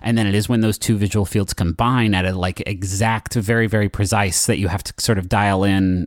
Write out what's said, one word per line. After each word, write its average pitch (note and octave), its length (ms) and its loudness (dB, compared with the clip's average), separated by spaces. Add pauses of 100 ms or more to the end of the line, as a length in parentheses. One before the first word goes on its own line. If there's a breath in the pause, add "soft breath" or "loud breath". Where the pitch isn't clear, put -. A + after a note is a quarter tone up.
And A#2 160 0
then A2 100 2
it G2 80 2
is G#2 140 0
when A#2+ 140 2
those A2 160 0
two A2+ 180 0
visual G2+ 300 0
fields G2+ 260 -2
combine A2 640 0
at F#2 100 0
a, F#2 80 0
like, F#2 340 -4
exact, G2 680 -2
very, A2+ 320 2
very G#2 240 2
precise G2+ 560 0
that A2 120 0
you G2 100 0
have F2+ 160 -4
to - 120 -12
sort G#2+ 220 0
of F2+ 100 -6
dial G2+ 360 2
in, F#2+ 420 2